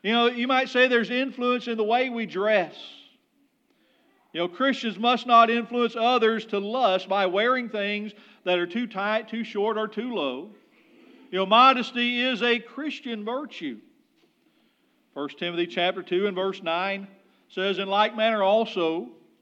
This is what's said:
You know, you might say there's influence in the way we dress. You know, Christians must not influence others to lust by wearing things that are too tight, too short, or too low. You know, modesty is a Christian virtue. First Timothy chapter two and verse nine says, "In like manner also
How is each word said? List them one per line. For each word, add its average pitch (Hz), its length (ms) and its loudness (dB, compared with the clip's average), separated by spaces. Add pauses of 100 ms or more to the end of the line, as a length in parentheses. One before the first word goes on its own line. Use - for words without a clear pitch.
You 208 100 0
know, 240 120 4
you 240 220 0
might 262 220 2
say 254 180 4
there's 233 240 2
influence 247 560 -2
in 233 100 -4
the 214 60 0
way 247 260 2
we 233 160 -6
dress. 190 480 0 (1600)
You 160 60 -8
know, 175 80 -2
Christians 233 500 -2
must 240 300 0
not 233 240 8
influence 233 440 -2
others 226 500 2
to 202 120 -4
lust 202 500 0
by 196 200 2
wearing 233 420 0
things 208 420 -6 (320)
that 180 140 0
are 175 80 0
too 233 220 -6
tight, 214 420 -4
too 226 140 -6
short, 208 340 -2
or 214 100 -2
too 233 280 -6
low. 147 340 -4 (800)
You 185 80 -6
know, 190 80 0
modesty 240 760 4
is 247 220 0
a 240 160 2
Christian 240 680 -8
virtue. 220 540 -8 (1400)
First 143 240 -10
Timothy 175 300 -4
chapter 185 340 -2
two 185 240 -2
and 196 100 -2
verse 190 280 -4
nine 196 440 -4 (420)
says, 185 280 -2
"In 196 100 -4
like 214 280 2
manner 220 260 0
also 196 680 0 (320)